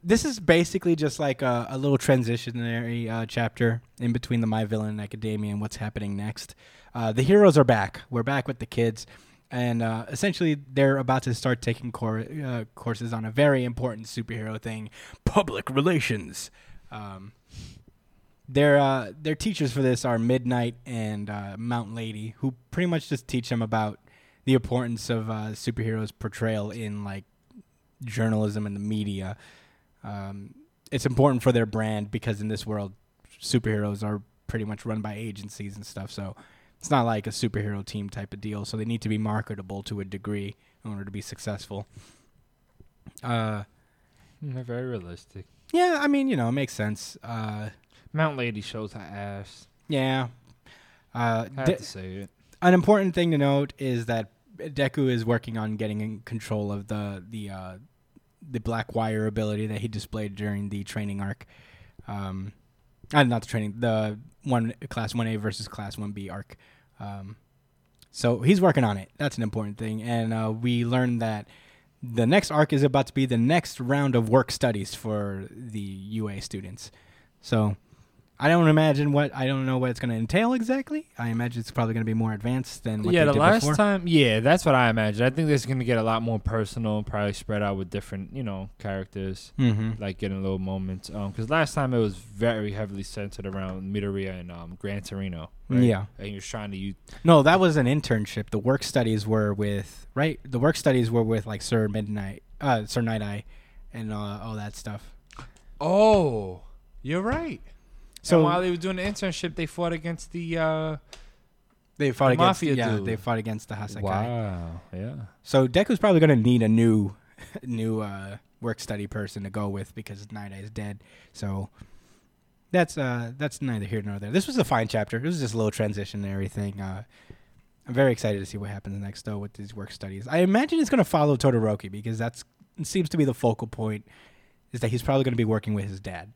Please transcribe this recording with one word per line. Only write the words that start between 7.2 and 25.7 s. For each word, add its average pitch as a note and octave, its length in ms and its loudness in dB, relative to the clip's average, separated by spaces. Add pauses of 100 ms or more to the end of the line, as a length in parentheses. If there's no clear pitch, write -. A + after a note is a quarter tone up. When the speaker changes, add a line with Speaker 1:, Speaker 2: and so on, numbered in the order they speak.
Speaker 1:
heroes F#3+ 340 10
are D3 60 10
back. A2 380 4 (100)
We're A#2 140 0
back C3+ 240 0
with B2+ 100 -6
the - 80 -10
kids. A2+ 400 -2 (420)
And, A#2+ 320 -2
uh, A2+ 280 -2
essentially, D#3+ 480 0 (160)
they're C#3 260 6
about C3 260 2
to B2 100 0
start B2 280 0
taking A#2 300 -4
cour-, A2+ 340 -4 (180)
uh, A#2+ 200 -4 (100)
courses A#2 380 -6
on A2+ 120 -4
a A2+ 60 -6
very C#3 320 6
important A#2 440 -4
superhero A2 540 -8
thing, A2 300 -8 (340)
public D#3 460 2
relations. C3 800 0 (400)
Um, G2+ 420 -14 (1160)
their, C#3+ 300 6
uh, C3 380 2
their D#3 200 -4
teachers D#3 340 0
for C3+ 120 0
this B2+ 220 2
are A#2+ 140 2
Midnight A#2+ 560 2 (100)
and, G#2+ 460 -6
uh, G2+ 260 -8
Mount A#2 380 -4
Lady, A2 440 -10
who C3 160 -2 (180)
pretty F3+ 140 0
much E3 220 -2
just - 200 -6
teach B2 220 -4
them A#2 120 0
about G#2+ 380 -2 (460)
the C3 80 6
importance B2 560 0
of, A2 200 -2
uh, G#2+ 200 -6
superheroes' A2 680 -4